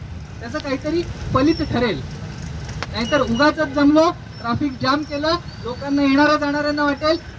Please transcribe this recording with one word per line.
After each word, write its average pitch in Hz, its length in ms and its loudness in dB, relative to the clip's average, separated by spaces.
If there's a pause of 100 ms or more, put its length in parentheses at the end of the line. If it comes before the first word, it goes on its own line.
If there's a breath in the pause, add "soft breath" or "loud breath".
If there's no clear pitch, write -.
(400)
त्याचं 240 200 -8
काहीतरी 302 420 -2 (320)
फलित 294 280 4 (100)
ठरेल. 226 300 0 (880)
नाहीतर 233 300 2
उगाचच 285 540 2
जमलो, 302 340 6 (320)
ट्रॅफिक 240 300 -2 (100)
जाम 262 220 2
केलं, 302 320 -2 (280)
लोकांना 285 380 -2
येणाऱ्या 285 360 6
जाणाऱ्यांना 294 460 0
वाटेल 302 340 2 (220)